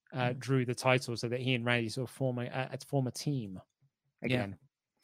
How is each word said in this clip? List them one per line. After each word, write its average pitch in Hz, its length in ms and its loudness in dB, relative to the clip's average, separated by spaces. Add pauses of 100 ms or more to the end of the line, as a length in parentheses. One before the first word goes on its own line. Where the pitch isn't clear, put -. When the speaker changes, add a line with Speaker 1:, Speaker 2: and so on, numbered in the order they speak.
(140)
Speaker 1:
uh, 123 160 2
Speaker 2:
Mm. 131 100 -4
Speaker 1:
Drew 127 260 2
the 120 100 -2
title 127 420 4
so 123 100 -2
that 123 140 -2
he 127 140 2
and 117 100 0
Randy 120 240 2
sort 123 200 -4
of - 60 -18
form 127 220 -2
a, 120 80 -4
a, 131 280 -4
a, 135 120 -6
form 135 220 2
a 117 40 -4
team 110 480 -4 (640)
Speaker 2:
Yeah. - 60 -2
Speaker 1:
again. 104 300 0 (460)